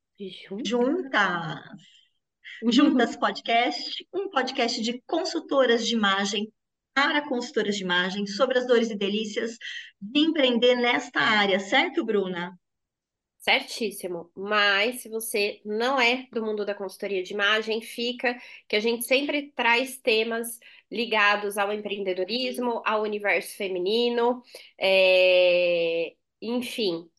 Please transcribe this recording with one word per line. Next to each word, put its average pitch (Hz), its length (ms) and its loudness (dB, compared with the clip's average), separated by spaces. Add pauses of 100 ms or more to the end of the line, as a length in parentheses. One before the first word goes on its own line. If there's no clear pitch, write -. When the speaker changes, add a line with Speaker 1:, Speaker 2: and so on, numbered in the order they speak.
(200)
Speaker 1:
Juntas. 196 480 -10
Speaker 2:
Juntas. 208 920 0 (1040)
Speaker 1:
Uhum. 226 100 0
Speaker 2:
Juntas 254 440 4
Podcast, - 1000 -2
um 381 160 -4
podcast 247 520 -2
de 233 240 -4
consultoras 277 800 0
de 233 100 0
imagem 202 560 0 (420)
para 294 340 0
consultoras 233 480 -2
de 190 80 -6
imagem 185 440 0
sobre 254 300 0
as 247 100 0
dores 233 220 4
e 214 80 -6
delícias 208 600 -4 (440)
de 233 180 -2
empreender 254 560 4
nesta 240 440 0
área, 208 400 4
certo, 285 460 0
Bruna? 185 520 -2 (840)
Speaker 1:
Certíssimo. 196 960 -4
Mas, 202 680 0
se 226 60 -16
você 208 560 -4
não 226 360 0
é 254 300 2
do 220 140 -4
mundo 214 220 -4
da 202 100 -2
consultoria 196 480 -6
de 180 100 -10
imagem, 214 480 0
fica 247 560 -4 (300)
que - 80 0
a 214 60 2
gente 233 240 -2
sempre 285 500 0
traz 240 420 0
temas 226 640 -2 (320)
ligados 208 680 2
ao 202 140 0
empreendedorismo, 214 1120 -4
ao 214 160 0
universo 208 540 -2
feminino, 233 880 0 (340)
é, 180 1400 4 (280)
enfim, 214 760 -4